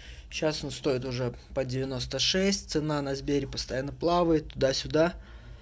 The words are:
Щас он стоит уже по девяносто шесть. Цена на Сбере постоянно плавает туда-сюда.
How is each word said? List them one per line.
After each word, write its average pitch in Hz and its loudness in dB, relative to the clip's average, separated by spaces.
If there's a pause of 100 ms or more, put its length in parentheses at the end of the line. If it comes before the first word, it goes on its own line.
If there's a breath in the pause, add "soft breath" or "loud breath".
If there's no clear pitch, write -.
(300 loud breath)
Щас 156 0
он 139 -4
стоит 127 0
уже 123 -2 (200)
по 135 0
девяносто 131 -2
шесть. 196 2
Цена 151 0
на 139 -2
Сбере 139 0
постоянно 131 -4
плавает 165 4
туда-сюда. 139 4 (500 loud breath)